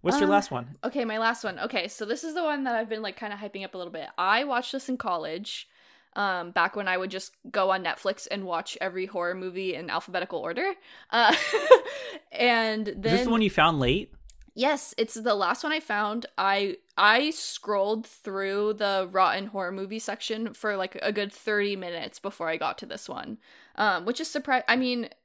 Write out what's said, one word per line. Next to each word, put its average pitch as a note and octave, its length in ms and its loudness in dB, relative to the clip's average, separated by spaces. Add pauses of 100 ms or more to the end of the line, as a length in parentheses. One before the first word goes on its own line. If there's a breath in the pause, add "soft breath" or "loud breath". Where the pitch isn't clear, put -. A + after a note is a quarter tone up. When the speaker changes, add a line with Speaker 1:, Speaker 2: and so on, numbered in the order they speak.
Speaker 1:
What's F#3 160 4
your D4 80 4
Speaker 2:
Um, D4 60 4
Speaker 1:
last G3+ 200 4
one? B2 320 -6
Speaker 2:
okay, B3+ 220 -2
my A3 140 -2
last A3+ 240 0
one. F#3 160 -6
Okay, G3+ 280 -2
so A3 180 -6
this B3 180 -4
is D#4+ 100 -8
the F4 100 -2
one D4 220 0
that A#3+ 100 0
I've A3+ 140 0
been, A3 140 -4
like, G3 140 -6
kinda G#3 200 -8
hyping G3 260 -10
up F#3+ 120 -12
a - 20 -8
little F3 160 -8
bit. D#3+ 240 -10
I G3+ 280 2
watched B3+ 260 -2
this C4+ 180 -6
in B3+ 80 -2
college, E3+ 720 -6 (460 soft breath)
um, F3+ 360 0
back F3+ 240 2
when G3+ 120 -2
I F#3 100 2
would F#3+ 140 -2
just F#3+ 240 -8 (160)
go F#3+ 180 4
on F#3 140 2
Netflix F#3+ 460 -2
and G3 140 -4
watch E3+ 380 -4
every F#3 240 -4
horror F3+ 300 -4
movie F#3 400 -4
in E3 160 -8
alphabetical F3 480 -4
order. D#4+ 340 -4 (380 loud breath)
Uh, A#3 240 8 (500)
<laughs> B4+ 460 -12
and A3 560 2
then G3 180 -8
Speaker 1:
Is - 60 4
this A#3+ 140 4
the A#3+ 40 0
one A3+ 120 4
you G#3 80 6
found D#3+ 300 4
late? C3+ 340 2 (400)
Speaker 2:
Yes, C#4 440 0
it's A3+ 160 0
the A3+ 220 0
last A3 280 0
one D4+ 80 -2
I D#4 80 0
found. G#3+ 460 -2 (120)
I, G3 400 0 (200)
I A3+ 320 6
scrolled G#3+ 760 -2
through G3+ 680 -4
the G3 360 0
Rotten F#3+ 380 2
Horror F#3+ 240 -6
Movie G3 280 -8
section G#3+ 540 -6
for, G#3 220 -2
like, F#3+ 260 -4
a G#3 120 0
good G#3 180 -2
thirty G3+ 460 -2
minutes F3 420 -8
before F3 300 -6
I E3 80 -2
got - 220 -2
to G3 60 -12
this - 220 -10
one, - 300 -10 (380 soft breath)
um, F#3 300 2
which B3 140 -2
is - 80 -6
surpri-, C4+ 400 0
I A#3 80 6
mean B3 340 -2 (160)